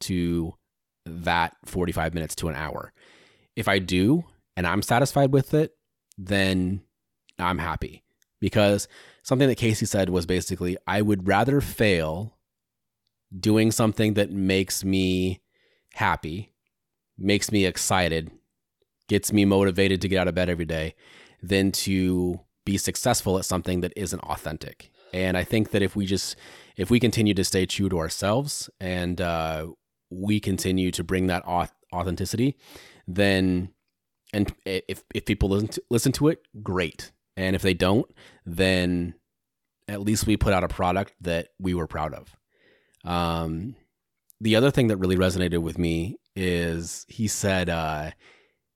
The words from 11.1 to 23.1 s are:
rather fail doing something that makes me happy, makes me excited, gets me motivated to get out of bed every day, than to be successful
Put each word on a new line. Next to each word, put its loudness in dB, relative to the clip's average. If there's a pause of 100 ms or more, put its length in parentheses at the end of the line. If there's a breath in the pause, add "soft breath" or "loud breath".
rather 4
fail 0 (1000)
doing 4
something 2
that 2
makes 0
me 0 (520)
happy, -4 (640)
makes 0
me 2
excited, 0 (760)
gets 0
me 6
motivated 4
to -2
get 2
out 2
of -2
bed 0
every -2
day, -6 (480 loud breath)
than 2
to 0 (280)
be 0
successful 0